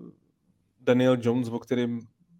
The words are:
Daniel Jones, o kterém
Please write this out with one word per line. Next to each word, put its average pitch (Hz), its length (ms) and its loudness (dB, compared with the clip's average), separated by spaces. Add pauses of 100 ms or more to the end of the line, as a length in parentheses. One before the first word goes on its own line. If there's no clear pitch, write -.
(800)
Daniel 127 400 4
Jones, 120 280 0
o 117 100 -6
kterém 120 420 -4 (400)